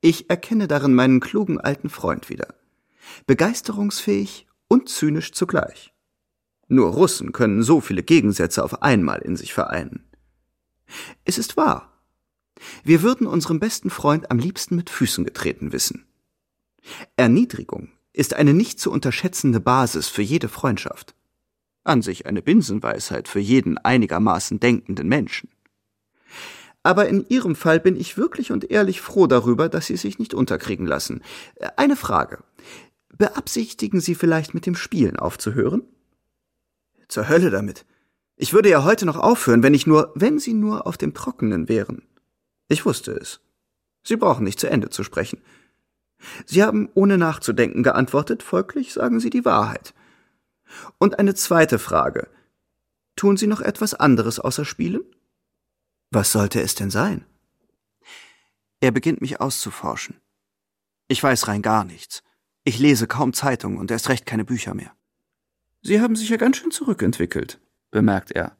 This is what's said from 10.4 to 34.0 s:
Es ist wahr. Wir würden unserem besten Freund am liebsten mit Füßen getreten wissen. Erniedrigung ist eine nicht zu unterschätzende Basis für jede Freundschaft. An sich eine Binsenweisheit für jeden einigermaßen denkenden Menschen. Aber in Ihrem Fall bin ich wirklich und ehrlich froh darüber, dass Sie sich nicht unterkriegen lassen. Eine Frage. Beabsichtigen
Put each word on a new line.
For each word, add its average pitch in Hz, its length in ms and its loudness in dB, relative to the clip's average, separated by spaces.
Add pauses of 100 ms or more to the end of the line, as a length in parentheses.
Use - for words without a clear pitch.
Es - 140 -4
ist - 180 -8
wahr. - 480 -2 (800)
Wir 151 160 6
würden 240 260 2
unserem 165 320 -2
besten 208 300 -4
Freund 151 420 0
am 123 80 2
liebsten 175 380 -4
mit 175 140 -4
Füßen - 340 -2
getreten - 480 -6
wissen. - 320 -6 (1120)
Erniedrigung 127 720 0 (240)
ist - 220 -2
eine 143 180 6
nicht 196 280 0
zu - 100 -2
unterschätzende 127 720 0
Basis 123 480 0
für - 120 -6
jede 110 300 -2
Freundschaft. - 640 -6 (680)
An 135 180 2
sich - 240 -8
eine 98 160 -4
Binsenweisheit 110 880 0
für 101 120 -4
jeden 101 380 2
einigermaßen 101 840 0
denkenden 98 480 0
Menschen. - 400 -2 (1300)
Aber 185 260 4
in 196 220 0
Ihrem 240 260 0
Fall 165 240 4
bin 185 160 2
ich - 220 -8
wirklich 254 340 -4
und - 180 -4
ehrlich 196 300 0
froh - 260 2
darüber, 123 440 4
dass 165 160 -4
Sie - 100 -4
sich 202 220 -8
nicht 220 160 -6
unterkriegen - 500 -4
lassen. 73 380 -6 (560)
Eine 277 180 4
Frage. - 480 -4 (720)
Beabsichtigen 208 880 -2